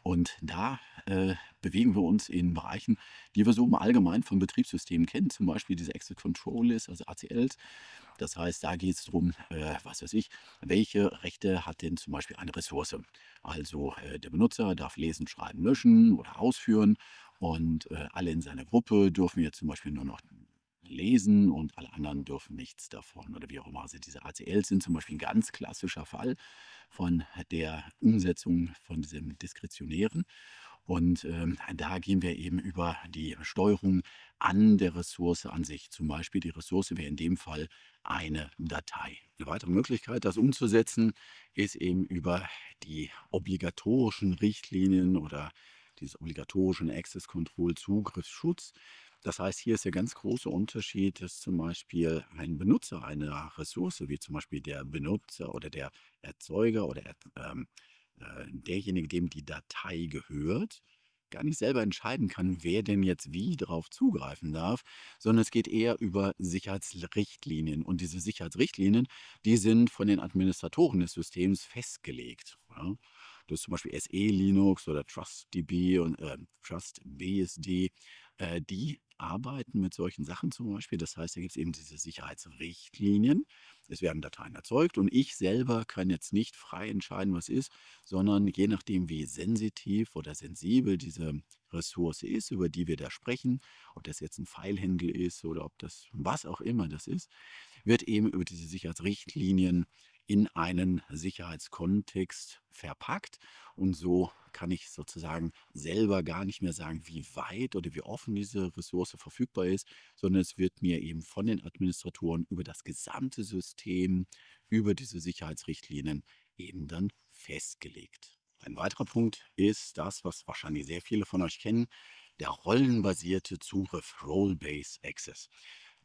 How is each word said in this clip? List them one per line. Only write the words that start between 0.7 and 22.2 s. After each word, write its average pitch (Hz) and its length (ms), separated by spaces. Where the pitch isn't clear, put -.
äh, 95 300
bewegen 101 340
wir 101 80
uns 95 280
in 87 240
Bereichen, 101 440
die 104 100
wir 120 60
so 117 140
im 120 80
Allgemeinen 101 500
von 98 160
Betriebssystemen - 640
kennen, 151 240
zum - 180
Beispiel 87 280
diese 85 180
Access - 220
Control - 520
List, 117 200
also 87 200
A - 100
C - 100
Ls. 120 300
Das - 180
heißt, 85 260
da 82 140
geht's 92 260
drum, 85 300
äh, 76 340
was - 180
weiß 82 120
ich, 107 160
welche 101 500
Rechte 90 420
hat 82 160
denn 82 160
zum - 160
Beispiel - 240
eine 82 180
Ressource? 73 400
Also, 73 520
äh, 67 220
der - 120
Benutzer 95 460
darf 67 200
lesen, - 320
schreiben, - 340
löschen 226 520
oder - 260
ausführen 107 560
und, 82 520
äh, 76 220
alle 87 180
in 80 100
seiner 76 220
Gruppe 104 480
dürfen 87 320
jetzt 76 140
zum 78 100
Beispiel 73 240
nur 71 140
noch 62 160
lesen 104 720
und 76 260
alle - 160
anderen 73 320